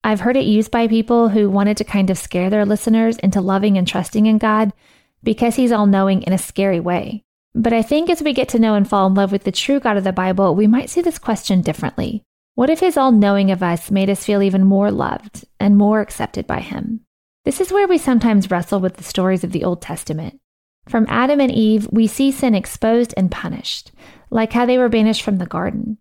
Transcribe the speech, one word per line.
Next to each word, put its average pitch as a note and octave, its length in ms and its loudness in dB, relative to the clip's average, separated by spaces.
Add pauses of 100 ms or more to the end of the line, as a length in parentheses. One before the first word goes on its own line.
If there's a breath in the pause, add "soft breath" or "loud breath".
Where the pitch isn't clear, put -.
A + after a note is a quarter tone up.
I've G#3+ 180 0
heard B3 180 0
it - 80 0
used G#3+ 240 2
by A#3 180 0
people A3+ 400 2
who G3+ 220 2
wanted G3+ 260 0
to G#3+ 80 -8
kind G3 240 0
of F#3 80 0
scare F#3 320 -4
their G#3 160 2
listeners A3+ 540 0
into F#3+ 240 0
loving G3 340 2
and F3+ 100 0
trusting G#3 380 -2
in A3 140 4
God G#3+ 340 0 (500 soft breath)
because A#3 340 0
he's B3 160 2
all-knowing G3 500 2
in F3 100 -4
a F#3 60 0
scary F#3+ 420 -2
way. F3+ 420 -4 (320)
But A#3 200 0
I A3+ 80 2
think D#4 260 0
as E4 140 0
we D4 100 -2
get C4 160 -2
to A#3 100 0
know A3 160 4
and G3+ 140 2
fall G3 200 2
in F#3+ 40 2
love G3 180 2
with G3 140 -4
the F#3+ 80 -2
true - 260 -2
God A3 200 0
of F#3+ 60 -2
the F#3+ 60 0
Bible, F#3 440 0
we G#3 120 2
might A#3+ 220 2
see F4 140 -2
this E4+ 160 -2
question G3 420 -2
differently. - 600 -6 (320)
What C4 160 0
if D#4+ 100 0
his F4+ 160 2
all-knowing G3+ 540 4
of F#3 120 -2
us E3+ 280 -4
made G3 180 0
us G3 160 -2
feel G3+ 160 0
even F#3+ 240 2
more G3 260 4
loved - 540 -6 (160)
and G3+ 160 4
more G#3 240 4
accepted - 460 -8
by - 140 -4
him? - 400 -10 (440)
This C#4 160 -4
is F4+ 100 -2
where G4 160 2
we F4+ 120 2
sometimes A3 520 2
wrestle F#3 300 -2
with F#3 160 -4
the - 80 -18
stories F#3 400 -2
of F3+ 80 -8
the D#3+ 120 -4
Old F3+ 180 -4
Testament. - 580 -10 (480)
From A3 220 0
Adam C#4 300 2
and C4+ 120 2
Eve, G#3+ 400 2
we A3+ 140 4
see C4+ 260 0
sin B3 220 0
exposed A3+ 640 -2
and F#3 120 0
punished, - 640 -10 (380 loud breath)
like A3+ 240 -2
how A#3+ 100 2
they B3 140 2
were B3 100 2
banished A3 320 2
from G3+ 160 -2
the F3+ 80 -2
garden. G3+ 560 -6